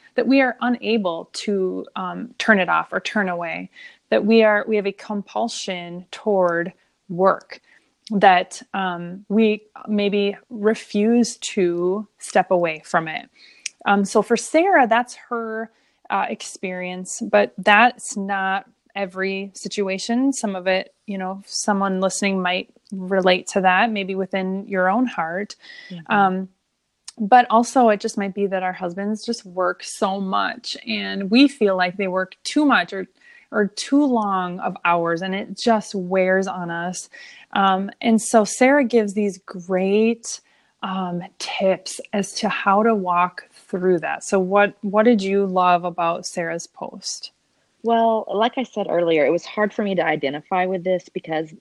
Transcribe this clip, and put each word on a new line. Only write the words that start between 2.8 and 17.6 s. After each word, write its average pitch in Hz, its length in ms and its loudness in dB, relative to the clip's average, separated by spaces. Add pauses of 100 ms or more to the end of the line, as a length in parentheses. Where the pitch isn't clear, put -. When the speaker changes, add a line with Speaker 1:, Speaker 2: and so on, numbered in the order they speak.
Speaker 1:
or 185 80 -4
turn 196 280 -4
away, 175 420 -8 (400)
that 220 160 2
we 226 160 6
are, 208 260 4
we 220 80 0
have 196 100 -2
a 196 60 -4
compulsion 185 1200 -8
toward 180 600 0 (360)
work, 180 520 0 (500)
that, 185 500 4 (140)
um, 185 540 -6
we 214 360 2 (240)
maybe 202 480 0 (140)
refuse 220 880 0
to 180 680 -2 (120)
step - 320 0
away 170 340 0
from 160 240 -2
it. - 220 -12 (560)
Um, 202 180 4
so 202 180 2
for 233 140 0
Sarah, 320 500 4
that's 226 280 0 (140)
her, 226 420 -6 (400)
uh, 196 180 0
experience, 185 920 -10
but 208 340 2
that's - 600 2